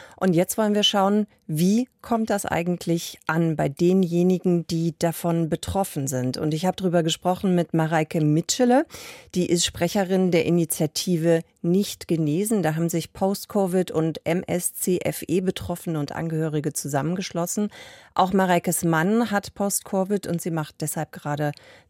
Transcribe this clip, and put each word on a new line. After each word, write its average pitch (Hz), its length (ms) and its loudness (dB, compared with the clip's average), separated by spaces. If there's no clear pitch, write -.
Und 185 180 2
jetzt 170 220 2
wollen 214 180 2
wir 208 100 2
schauen, 208 420 2
wie 190 420 2
kommt 220 300 -2
das 202 160 -2
eigentlich 170 800 -2
an 160 300 2
bei 151 120 0
denjenigen, 175 1000 2
die 165 320 -2
davon 170 500 0
betroffen 165 580 -4
sind? 127 320 -2
Und 151 160 -2
ich 156 100 -2
habe 185 120 0
darüber 175 260 2
gesprochen 180 520 0
mit 175 200 0
Mareike 160 460 0
Mitschele, 240 640 4
die 180 120 0
ist 170 180 2
Sprecherin 185 680 0
der 170 140 4
Initiative 165 960 2
Nicht 180 480 0
genesen. 175 540 0
Da 156 140 0
haben 165 120 0
sich - 240 -4
Post-Covid 190 800 0
und 160 340 -2
M-S-C-F-E-Betroffene 175 1700 -2
und 147 140 -4
Angehörige 156 600 -2
zusammengeschlossen. 170 1000 -4
Auch 185 180 2
Mareikes 180 520 2
Mann 185 460 2
hat 202 240 -4
Post-Covid 196 720 -2
und 165 140 -2
sie 180 100 -6
macht 160 300 -6
deshalb 156 320 -6
gerade 147 400 -4